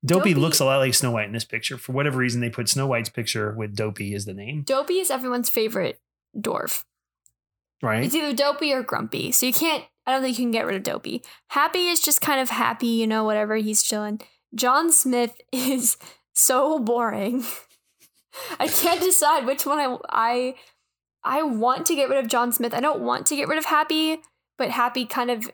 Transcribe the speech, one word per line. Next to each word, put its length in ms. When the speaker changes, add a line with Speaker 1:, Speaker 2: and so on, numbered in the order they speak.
Speaker 1:
Dopey 280
Speaker 2:
Dopey 20
Speaker 1:
looks 260
a 40
lot 140
like 140
Snow 200
White 140
in 60
this 120
picture. 340
For 140
whatever 260
reason, 220
they 100
put 180
Snow 180
White's 220
picture 440
with 240
Dopey 380
as 120
the 80
name. 280
Speaker 2:
Dopey 360
is 120
everyone's 380
favorite 520
dwarf. 480
Speaker 1:
Right. 220
Speaker 2:
It's 100
either 200
Dopey 380
or 100
Grumpy. 500
So 140
you 60
can't, 320
I 60
don't 100
think 160
you 60
can 60
get 160
rid 100
of 60
Dopey. 400
Happy 380
is 120
just 200
kind 200
of 100
happy, 380
you 180
know, 180
whatever, 320
he's 260
chilling. 380
John 380
Smith 520
<laughs> 80
is 440
so 440
boring. 680
I 100
can't 320
decide 460
which 180
one 140
I, 180
I, 440
I 220
want 420
to 80
get 140
rid 100
of 120
John 220
Smith. 220
I 60
don't 200
want 260
to 100
get 120
rid 100
of 80
Happy, 520
but 120
Happy 360
kind 240
of 240